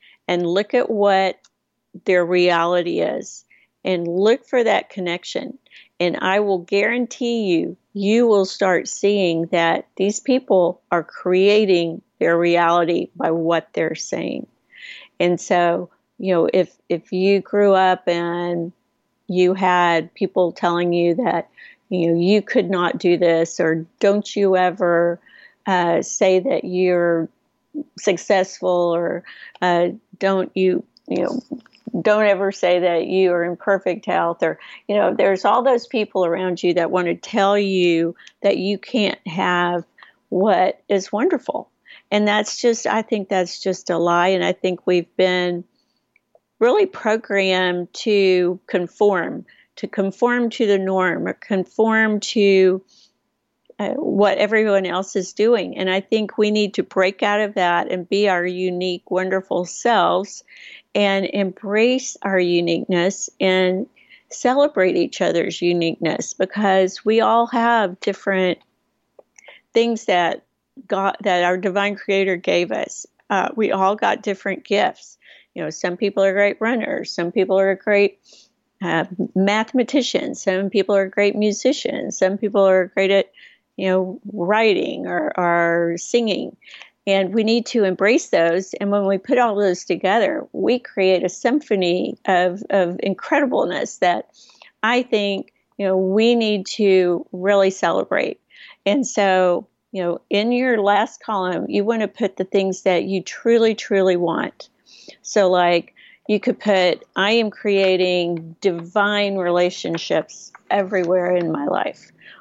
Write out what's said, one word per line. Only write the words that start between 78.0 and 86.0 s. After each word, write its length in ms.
uh, 220
mathematicians, 1080
some 280
people 240
are 120
great 300
musicians, 800
some 220
people 280
are 200
great 240
at, 200
you 100
know, 340
writing 720
or, 300
or 640
singing. 580